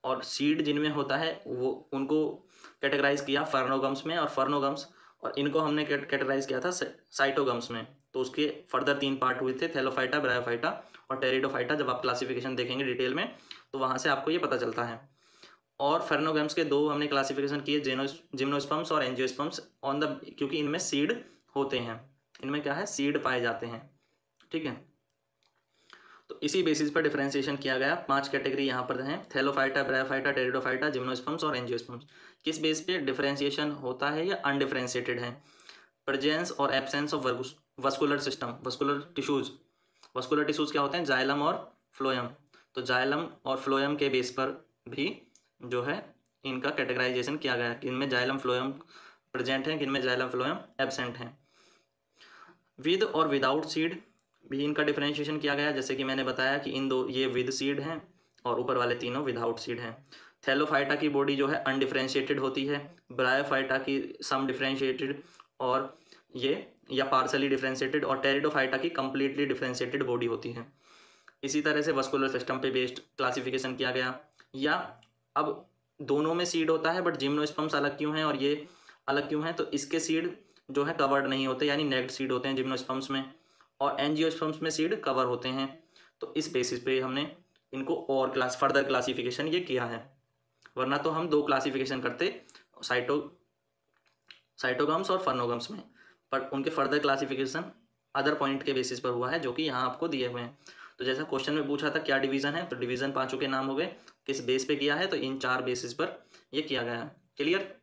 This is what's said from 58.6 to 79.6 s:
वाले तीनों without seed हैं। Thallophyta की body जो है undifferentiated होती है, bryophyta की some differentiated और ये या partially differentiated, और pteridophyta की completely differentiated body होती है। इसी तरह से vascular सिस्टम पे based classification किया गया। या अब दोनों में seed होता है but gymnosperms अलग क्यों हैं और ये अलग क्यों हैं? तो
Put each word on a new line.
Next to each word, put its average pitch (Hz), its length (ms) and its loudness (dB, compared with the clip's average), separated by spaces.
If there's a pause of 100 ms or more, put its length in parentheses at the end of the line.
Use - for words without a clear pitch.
वाले 120 180 2
तीनों 120 300 -2
without 117 300 0
seed 120 240 -6
हैं। 113 280 -10 (420)
Thallophyta 143 500 2
की 151 100 2
body 139 260 2
जो 135 120 4
है 156 160 0
undifferentiated 135 760 0
होती 135 260 0
है, 143 300 -4 (180)
bryophyta 131 640 2
की 135 440 -2
some 135 240 0
differentiated 135 640 0 (460)
और 131 400 0 (360)
ये 131 380 -2 (180)
या 131 200 2
partially 135 380 4
differentiated, 131 560 2
और 131 120 2
pteridophyta 135 640 2
की 170 80 0
completely 135 640 0
differentiated 131 480 -2
body 120 240 0
होती 117 260 -4
है। 117 280 -12 (640)
इसी 147 180 0
तरह 147 200 2
से 156 100 2
vascular 135 360 2
सिस्टम 131 320 -2
पे 131 120 0
based 127 280 0
classification 127 760 -2
किया 127 160 -2
गया। 127 280 -2 (360)
या 151 460 -2 (340)
अब 147 340 -2 (320)
दोनों 147 320 2
में 175 120 2
seed 165 240 2
होता 160 220 4
है 180 100 0
but 156 140 2
gymnosperms 151 600 0
अलग 139 220 0
क्यों 151 200 -2
हैं 156 80 2
और 143 100 2
ये 143 320 0 (400)
अलग 143 220 0
क्यों 151 140 -2
हैं? 165 100 -2
तो 165 120 -2